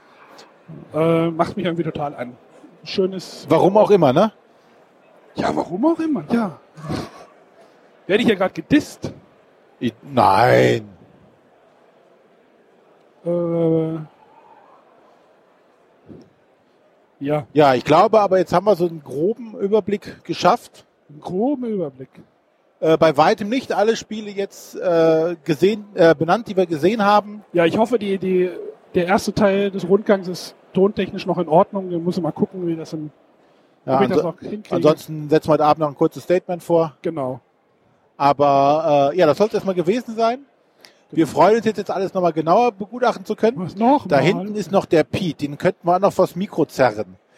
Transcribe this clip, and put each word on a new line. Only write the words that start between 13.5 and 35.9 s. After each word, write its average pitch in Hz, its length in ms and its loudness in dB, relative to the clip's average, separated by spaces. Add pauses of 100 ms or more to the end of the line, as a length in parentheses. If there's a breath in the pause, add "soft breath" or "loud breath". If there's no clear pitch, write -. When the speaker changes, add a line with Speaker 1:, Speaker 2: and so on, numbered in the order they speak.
Speaker 1:
ja. 143 340 -4
Speaker 2:
Ja, 139 200 6
ich 120 100 -2
glaube, 202 360 4
aber 185 180 2
jetzt 170 140 -2
haben 180 140 2
wir 208 100 4
so 175 100 -2
einen 165 160 -8
groben 196 560 -6
Überblick 202 680 -4
geschafft. - 600 -2 (240)
Speaker 1:
Einen 147 120 -20
groben 247 440 -4
Überblick. 151 460 -8 (680)
Speaker 2:
Äh, 160 180 2
bei 160 180 2
weitem 202 320 2
nicht 240 240 -4
alle 208 240 0
Spiele 214 340 -12
jetzt, - 460 -12
äh, 165 680 2
gesehen, 202 500 0
äh, 165 200 6
benannt, 170 340 -2
die 202 80 -10
wir 185 100 0
gesehen 170 380 0
haben. 208 380 0 (120)
Speaker 1:
Ja, 175 100 2
ich 170 140 0
hoffe, 233 200 0
die, 196 200 -4
die, 180 320 -2 (440)
der 180 120 0
erste 202 260 -2
Teil 202 380 0
des 185 180 -8
Rundgangs 196 400 0
ist - 260 -12 (200)
tontechnisch 196 500 -2
noch 170 140 -4
in 170 100 -4
Ordnung. 190 420 2
Wir 175 80 -4
müssen 175 240 -4
mal 156 100 -4
gucken, 185 340 -4
wie 165 100 -4
das 156 160 -12
im, 151 180 -10 (760 soft breath)
Speaker 2:
Ja, 135 100 0
Speaker 1:
ob 139 60 4
ich - 60 0
das 180 100 0
Speaker 2:
anso-, 165 140 -2
Speaker 1:
noch - 80 -16
hinkriege. - 360 -10
Speaker 2:
ansonsten 156 540 -2
setzen 156 180 2
wir 156 60 4
heute 147 100 2
Abend 151 160 2
noch 156 80 -2
ein 139 60 -14